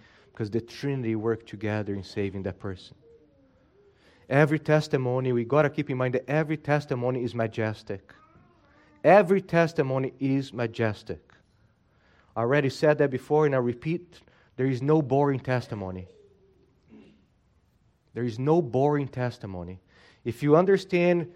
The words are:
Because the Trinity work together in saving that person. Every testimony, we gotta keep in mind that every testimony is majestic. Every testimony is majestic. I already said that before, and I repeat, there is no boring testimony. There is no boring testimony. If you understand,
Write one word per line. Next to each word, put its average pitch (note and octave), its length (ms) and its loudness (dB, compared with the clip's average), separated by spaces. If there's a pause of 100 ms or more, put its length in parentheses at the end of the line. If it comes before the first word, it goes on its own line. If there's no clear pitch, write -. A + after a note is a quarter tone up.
(320)
Because G#2+ 180 -8
the A2+ 100 -2
Trinity A#2+ 560 -4
work A2 300 -4
together G#2 480 -4
in G2 80 -8
saving G2 400 -6
that F#2 160 -8
person. - 360 -14 (1300)
Every D3 300 2
testimony, C3 760 0
we A#2+ 120 0
gotta C#3 260 2
keep D3 180 -6
in C3 80 -4
mind B2+ 180 -2
that B2+ 140 -4
every D#3 280 -2
testimony C3+ 680 -2
is A#2 100 -6
majestic. A2 800 -6 (880)
Every F#3+ 380 6
testimony D3+ 800 0
is C3+ 320 -2
majestic. G#2+ 720 -4 (1120)
I A2 40 -2
already C3+ 280 2
said D3+ 300 2
that C#3+ 120 2
before, D3 360 0
and C3+ 80 0
I C3 40 0
repeat, B2+ 640 -4 (360)
there C3 100 -2
is B2+ 160 -2
no D3+ 200 4
boring C3+ 380 0
testimony. G2+ 640 -6 (2000)
There A#2 120 -6
is A2+ 140 -6
no D3+ 220 4
boring C#3 480 0
testimony. F#2+ 720 -8 (440)
If A#2 180 -6
you D3 120 6
understand, F3 800 4